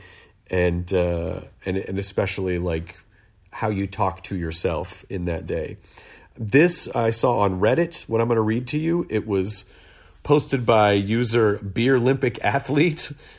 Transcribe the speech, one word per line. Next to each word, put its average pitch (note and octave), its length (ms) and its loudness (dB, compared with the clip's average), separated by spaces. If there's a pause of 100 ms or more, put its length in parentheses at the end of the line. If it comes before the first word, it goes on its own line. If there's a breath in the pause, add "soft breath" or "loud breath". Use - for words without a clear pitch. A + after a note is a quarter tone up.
(480 loud breath)
and, F2 460 0
uh, F2 480 0 (240)
and, F#2 120 -2
and G2 200 -6
especially, F#2+ 600 -2
like, E2+ 380 -4 (540 soft breath)
how A2 180 -4
you G2 180 -2
talk F#2+ 360 -2
to G2+ 120 -8
yourself E2 760 -4
in F2+ 160 -6
that E2+ 220 -4
day. E2+ 300 -6 (580 loud breath)
This C#3 580 2
I A#2 180 2
saw A#2+ 280 2
on F#2+ 220 2
Reddit, C#3 480 0
what A2+ 120 2
I'm A#2 60 0
gonna A#2 140 2
read A2+ 260 0
to C#3+ 100 -4
you. E3 320 -2
It G#2+ 160 -2
was G2 400 -2 (580 soft breath)
posted C#3 420 2
by G#2+ 260 6
user G#2+ 680 2
Beer A#2 360 0
Olympic B2+ 480 0
Athlete, D3 680 0 (240 loud breath)